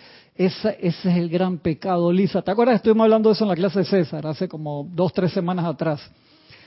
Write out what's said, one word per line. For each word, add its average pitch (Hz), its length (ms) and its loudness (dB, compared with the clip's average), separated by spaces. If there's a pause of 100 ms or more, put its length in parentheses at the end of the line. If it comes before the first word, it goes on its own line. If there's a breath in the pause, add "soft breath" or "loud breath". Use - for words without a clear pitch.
(400 loud breath)
esa, 190 320 0
ese 175 400 -2
es 175 60 2
el 175 120 -2
gran 180 300 -2
pecado, 175 520 0
Lisa. 185 300 2
¿Te - 80 -6
acuerdas 233 240 2
que 214 40 2
estuvimos 220 260 4
hablando 220 260 4
de 214 40 4
eso 220 100 0
en 214 60 0
la 180 60 2
clase 165 240 0
de 175 60 0
César 160 400 0
hace 160 220 -6
como 147 460 -10
dos, 170 200 0
tres 180 200 0
semanas 180 320 -2
atrás? 151 360 -4 (640 soft breath)